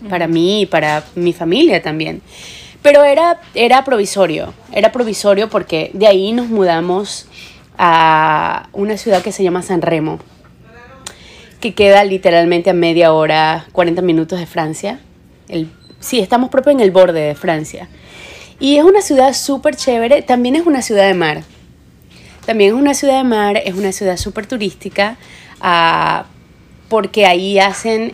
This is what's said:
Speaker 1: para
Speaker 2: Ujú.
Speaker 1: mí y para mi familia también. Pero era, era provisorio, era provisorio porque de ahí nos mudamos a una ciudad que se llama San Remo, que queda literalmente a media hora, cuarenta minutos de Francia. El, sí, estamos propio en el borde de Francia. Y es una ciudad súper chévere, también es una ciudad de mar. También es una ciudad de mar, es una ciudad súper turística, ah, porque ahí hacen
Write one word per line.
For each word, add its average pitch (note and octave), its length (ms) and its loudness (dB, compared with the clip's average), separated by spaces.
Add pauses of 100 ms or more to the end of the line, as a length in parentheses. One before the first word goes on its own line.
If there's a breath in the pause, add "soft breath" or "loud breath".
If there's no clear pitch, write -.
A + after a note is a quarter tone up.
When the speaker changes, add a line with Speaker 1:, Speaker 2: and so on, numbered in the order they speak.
Speaker 1:
para F3 160 -4
Speaker 2:
Ujú. E3 80 -2
Speaker 1:
mí F#3 280 0
y F#3+ 40 0
para D3+ 380 -2 (120)
mi F3 180 -2
familia F3+ 480 0
también. D#3+ 400 -8 (600 loud breath)
Pero C#4+ 220 6
era, D#4+ 380 2 (140)
era A#3+ 280 2
provisorio, G3 680 -2 (180)
era A3 200 2
provisorio G#3+ 580 -2
porque E3 440 -4
de G3 140 -2
ahí G3 260 2
nos A#3+ 160 -4
mudamos F#3 760 -2 (520 loud breath)
a D#3+ 960 2
una G3+ 240 -6
ciudad F#3+ 260 -2
que G#3 80 -8
se F#3+ 120 -4
llama F3+ 200 -2
San F3+ 180 -4
Remo, D#3+ 380 -4 (1400 loud breath)
que G#3+ 120 -8
queda G3+ 300 6
literalmente F3 680 2
a F#3 40 2
media E3+ 400 2
hora, D#3 580 0
cuarenta F3 320 -2
minutos E3 360 -2
de E3+ 60 -8
Francia. E3+ 540 -8 (500)
El, D#3+ 200 -8 (300)
sí, - 200 -4
estamos A#3+ 320 -2
propio C#4 200 2
en C#4 80 2
el G3+ 120 4
borde F3 300 4
de D3+ 140 -4
Francia. D#3+ 540 -6 (680 loud breath)
Y C#4 180 2
es D4 60 4
una G4 180 6
ciudad C4+ 320 2
súper C#4 420 -4
chévere, A#3+ 460 0
también B3 340 0
es E4+ 120 -2
una C4+ 160 0
ciudad G3 240 2
de F#3+ 80 0
mar. D#3 280 -4 (1000 loud breath)
También G#3+ 300 2
es C4 40 -2
una C#4+ 140 2
ciudad C4+ 240 2
de C4 60 0
mar, G#3 420 0
es F#3+ 80 -6
una G3 180 -4
ciudad F#3 260 -4
súper G#3 280 -10
turística, G#3 720 -6 (420 loud breath)
ah, E3 680 0 (600)
porque G#3 380 0
ahí F#3+ 320 0
hacen A3 560 -2